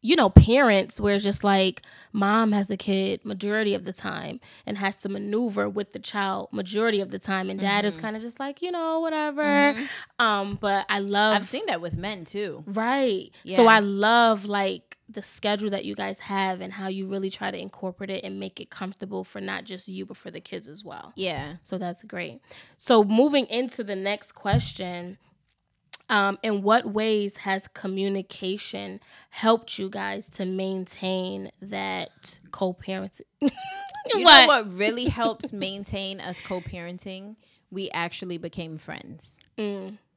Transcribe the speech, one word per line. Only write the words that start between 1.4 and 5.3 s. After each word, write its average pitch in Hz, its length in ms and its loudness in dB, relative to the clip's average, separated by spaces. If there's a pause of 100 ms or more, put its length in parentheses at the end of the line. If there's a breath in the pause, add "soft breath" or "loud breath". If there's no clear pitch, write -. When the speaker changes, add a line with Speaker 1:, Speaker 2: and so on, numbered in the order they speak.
Speaker 1:
like, 190 400 2 (280 loud breath)
mom 208 420 4
has 202 160 0
the 208 80 -2
kid 190 460 -2
majority 208 520 -2
of 196 100 -6
the 185 80 -8
time - 460 -8 (260 loud breath)
and 208 140 -6
has 196 240 -4
to 196 60 -4
maneuver 202 600 -2